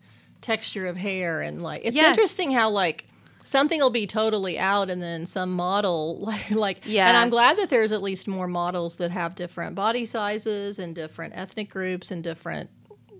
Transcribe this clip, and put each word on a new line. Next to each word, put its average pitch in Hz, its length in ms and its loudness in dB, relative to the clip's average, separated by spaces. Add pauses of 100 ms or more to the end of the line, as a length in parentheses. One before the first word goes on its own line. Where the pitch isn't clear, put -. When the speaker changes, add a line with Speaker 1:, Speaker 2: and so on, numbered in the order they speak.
(420)
Speaker 1:
texture 208 460 -4
of 175 80 -4
hair 180 460 -4
and, 147 200 -8
like, 151 220 -8
it's 233 120 -2
Speaker 2:
Yes. 311 140 8
Speaker 1:
interesting 359 420 2
how, 226 180 4
like, 190 360 0 (380)
something 294 380 2
will 262 80 6
be 214 180 0
totally 208 500 0
out 196 320 0
and 180 120 -4
then 170 240 -6
some 185 260 -4
model, 180 680 0
<laughs> - 20 -8
like, 208 300 -6
like, 208 360 -2
and 214 300 6
I'm 233 80 8
Speaker 2:
Yes. 240 60 2
Speaker 1:
glad 240 260 6
that 403 120 2
there's 220 220 4
at 214 100 0
least 190 260 -4
more 185 200 -4
models 175 500 -2
that 175 140 -2
have 175 240 -4
different 170 400 -8
body 226 300 0
sizes 208 720 -4
and 170 160 -8
different 160 400 -10
ethnic 214 340 -10
groups 185 400 -6
and 170 140 -6
different 160 460 -8 (500)